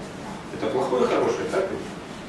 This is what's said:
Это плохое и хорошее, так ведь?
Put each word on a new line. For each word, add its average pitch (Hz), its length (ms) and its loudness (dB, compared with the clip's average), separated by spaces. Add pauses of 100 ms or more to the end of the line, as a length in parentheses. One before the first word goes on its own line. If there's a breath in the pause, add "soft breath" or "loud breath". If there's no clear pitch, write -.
(540)
Это - 160 -2
плохое 127 340 4
и - 20 6
хорошее, - 440 2
так 190 200 2
ведь? - 100 -4 (480)